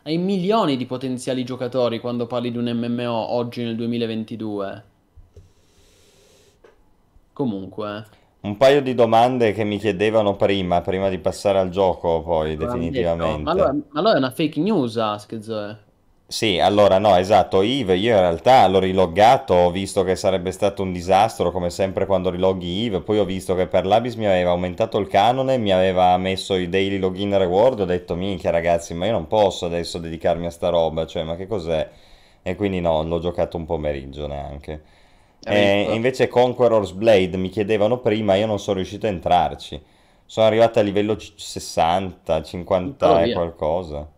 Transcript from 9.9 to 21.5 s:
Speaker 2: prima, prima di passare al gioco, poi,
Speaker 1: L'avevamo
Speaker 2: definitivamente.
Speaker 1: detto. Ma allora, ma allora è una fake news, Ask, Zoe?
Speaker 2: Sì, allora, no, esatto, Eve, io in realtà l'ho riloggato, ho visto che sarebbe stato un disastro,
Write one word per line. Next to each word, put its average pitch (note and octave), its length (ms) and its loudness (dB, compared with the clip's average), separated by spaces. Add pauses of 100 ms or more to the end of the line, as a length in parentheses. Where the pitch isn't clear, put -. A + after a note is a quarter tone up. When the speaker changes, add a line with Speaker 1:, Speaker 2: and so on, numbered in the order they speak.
Speaker 2:
prima, F#2 460 0
prima F#2+ 280 -2
di F#2+ 80 -2
passare F#2+ 400 0
al F#2+ 120 2
gioco, F2 520 0
poi, D#2 360 -2
Speaker 1:
L'avevamo D#2 80 -4 (140)
Speaker 2:
definitivamente. E2 580 -2
Speaker 1:
detto. D2+ 60 -8
Ma D3+ 80 -4
allora, E3 220 2
ma D3 260 -6
allora G3+ 160 2
è - 40 2
una C3 100 0
fake D3 300 -4
news, D3+ 380 0
Ask, G#2+ 440 -4
Zoe? G#2+ 380 -10 (480)
Speaker 2:
Sì, F#2 320 0
allora, G2 400 6
no, G2+ 160 6
esatto, F#2+ 460 4
Eve, G#2+ 340 0
io A2 180 2
in G2+ 60 6
realtà F#2+ 480 6
l'ho F#2+ 120 4
riloggato, F#2+ 720 4
ho F2 180 4
visto F#2+ 320 -2
che F#2 120 2
sarebbe F#2 360 -2
stato G2 300 -2
un F#2+ 100 -2
disastro, F#2 600 0